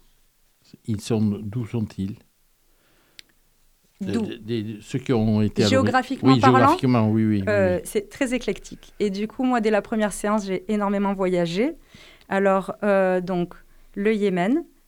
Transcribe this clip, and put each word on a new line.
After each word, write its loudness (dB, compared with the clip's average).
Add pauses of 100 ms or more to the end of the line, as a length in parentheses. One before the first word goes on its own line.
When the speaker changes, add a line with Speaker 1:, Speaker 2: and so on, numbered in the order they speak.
(840)
Speaker 1:
ils -4
sont, -2
d'où -2
sont-ils ? -6 (1900)
Speaker 2:
D'où ? -4
Speaker 1:
De, -8
de, -6 (140)
de, -16
ceux -8
qui -4
ont 2
été 0
à 4
l'ori-, 2
Speaker 2:
Géographiquement 2
Speaker 1:
oui, 4
Speaker 2:
parlant, 6
Speaker 1:
géographiquement, 4
oui, 2
oui, 2
oui, -2
Speaker 2:
euh, 2
Speaker 1:
oui. -6
Speaker 2:
c'est -6
très -4
éclectique. -8
Et 0
du -4
coup, -6
moi, 2
dès 0
la 2
première -2
séance, -2
j'ai -4
énormément 0
voyagé. 0 (540)
Alors, 0
euh, 2
donc, -4 (400)
le 0
Yémen, 0 (240)